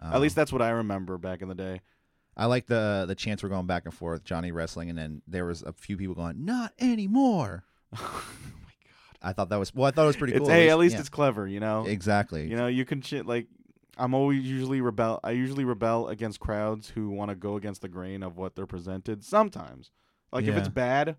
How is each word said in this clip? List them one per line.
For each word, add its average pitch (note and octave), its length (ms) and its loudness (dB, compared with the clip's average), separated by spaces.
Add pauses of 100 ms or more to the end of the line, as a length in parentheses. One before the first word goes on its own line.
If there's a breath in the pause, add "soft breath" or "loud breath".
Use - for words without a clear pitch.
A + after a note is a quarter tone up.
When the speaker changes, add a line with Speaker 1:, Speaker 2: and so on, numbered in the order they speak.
Speaker 1:
Oh. D#2+ 140 -4
Speaker 2:
At C3 60 4
least D3+ 140 4
that's D3 180 2
what B2 80 0
I A2+ 80 4
remember G2 480 -2
back F#2 240 -8
in F#2 80 -8
the F#2 60 -10
day. F#2 260 -8 (560)
Speaker 1:
I A2 80 0
like A#2+ 220 0
the, G#2 400 2
the F#2+ 80 -2
chants G#2 280 -4
were G2 60 -4
going F#2 180 -2
back F2 180 0
and E2 80 -10
forth, E2+ 300 -6
Johnny E2+ 280 -4
wrestling, E2 380 -4
and E2+ 80 -6
then D#2 300 -8
there F2+ 180 -4
was E2+ 180 -6
a E2 100 -10
few - 240 -8
people F#2 180 -6
going, E2+ 300 -6
"Not A#3 340 -2
anymore." G#3+ 840 2 (300)
Speaker 2:
<laughs> A2 40 -12
Oh - 260 -8 (400 loud breath)
my - 80 -20 (120)
God. - 460 -12
Speaker 1:
I F#2 40 -4
thought F#2+ 160 -2
that G#2 100 0
was, F#2+ 160 -2
well, B2+ 120 4
I C#3 40 4
thought D#3 120 4
it D3+ 40 8
was C#3+ 100 4
pretty C3 160 0
Speaker 2:
It's, C#3+ 80 4
Speaker 1:
cool. C#3+ 80 2
Speaker 2:
hey, E3 200 10
Speaker 1:
At D#3+ 40 10
Speaker 2:
at D#3+ 60 8
least F3 160 8
Speaker 1:
yeah. G3 60 -2
Speaker 2:
it's C#3 80 -10
clever, G#2+ 380 0
you G2 120 -6
know? A2 260 0
Speaker 1:
Exactly. G2 640 0
Speaker 2:
You A2+ 80 -4
know, A#2+ 120 0
you B2+ 180 0
can C#3 160 -4
shit, B2+ 240 -6
like, A#2+ 220 -2 (520)
I'm B2+ 140 2
always C#3 300 4
usually C3 380 0
rebel, A2+ 420 2
I A#2 80 -2
usually C3 340 0
rebel A#2 440 2
against G#2 300 -6
crowds G#2+ 500 -2
who G#2+ 200 -6
wanna G2+ 260 -4
go G2+ 200 -4
against G2+ 260 -8
the G2 60 -10
grain F#2 360 -8
of F2 140 -8
what F#2 180 -6
they're F#2+ 120 -8
presented F#2+ 560 -8
sometimes. F2+ 680 -2 (420)
Like, B2+ 140 -2
if G#2+ 100 2
it's G2 120 2
Speaker 1:
Yeah. G2+ 60 -4
Speaker 2:
bad, C#3 460 0